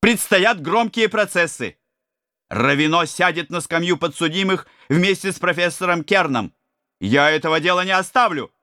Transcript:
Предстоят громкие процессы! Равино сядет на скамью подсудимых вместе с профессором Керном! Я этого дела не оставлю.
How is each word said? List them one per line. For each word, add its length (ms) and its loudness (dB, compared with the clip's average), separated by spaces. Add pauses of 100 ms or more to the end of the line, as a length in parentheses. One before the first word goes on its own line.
Предстоят 600 2
громкие 460 0
процессы! 680 -2 (720)
Равино 560 0
сядет 440 -2
на 120 -6
скамью 360 -2
подсудимых 680 -2 (220)
вместе 420 0
с 80 -10
профессором 640 -2
Керном! 500 0 (460)
Я 300 4
этого 300 0
дела 240 0
не 80 -2
оставлю. 600 0 (120)